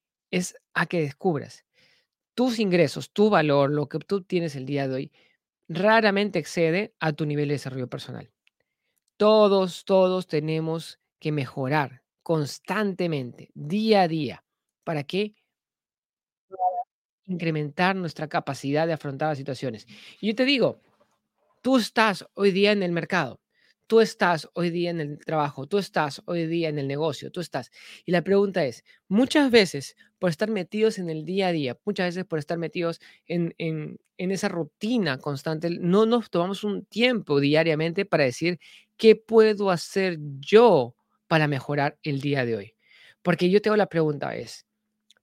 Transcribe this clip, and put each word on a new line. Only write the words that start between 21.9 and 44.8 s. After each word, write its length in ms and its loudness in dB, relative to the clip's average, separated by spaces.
hoy 160 2
día 220 2
en 100 0
el 100 -2
mercado, 480 -4
tú 140 6
estás 540 0
hoy 160 -2
día 200 -2
en 100 -4
el 180 -8
trabajo, 480 -4
tú 120 -2
estás 460 -4
hoy 220 -4
día 220 -2
en 100 -4
el 100 -4
negocio, 420 -4
tú 100 -10
estás. 300 -10
Y 80 -4
la 100 2
pregunta 420 2
es, 200 -6
muchas 420 2
veces 460 2
por 120 0
estar 200 -4
metidos 480 -2
en 120 -6
el 160 -8
día 220 -2
a 40 0
día, 320 -4
muchas 220 -2
veces 180 -6
por 140 -6
estar 180 -6
metidos 440 -6
en, 320 -4
en, 400 -8
en 140 -6
esa 180 -2
rutina 720 -4
constante, 500 -6
no 380 2
nos 240 0
tomamos 340 -2
un 220 -6
tiempo 540 0
diariamente 640 2
para 180 2
decir, 340 -2
"¿Qué 200 8
puedo 540 4
hacer 480 -2
yo 540 6
para 200 4
mejorar 560 -2
el 200 -6
día 240 -2
de 100 -2
hoy?". 180 -12
Porque 300 0
yo 100 4
te 80 -2
hago 80 2
la 120 2
pregunta 460 -2
es, 320 -14